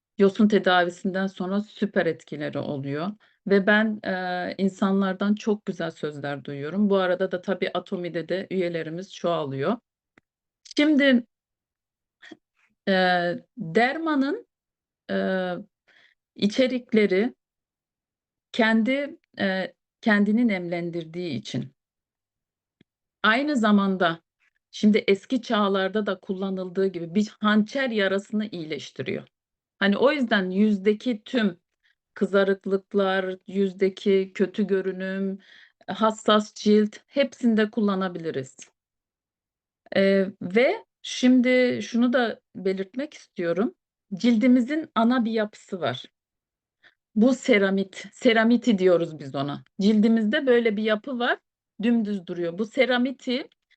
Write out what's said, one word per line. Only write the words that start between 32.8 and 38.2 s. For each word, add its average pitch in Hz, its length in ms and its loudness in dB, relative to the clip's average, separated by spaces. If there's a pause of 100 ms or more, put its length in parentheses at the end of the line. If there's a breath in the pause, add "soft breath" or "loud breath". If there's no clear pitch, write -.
yüzdeki 190 880 0
kötü 202 320 -2
görünüm, 190 720 -4 (480 soft breath)
hassas 214 680 0
cilt, 214 420 2 (100)
hepsinde 226 640 0
kullanabiliriz. 175 880 -4 (1400)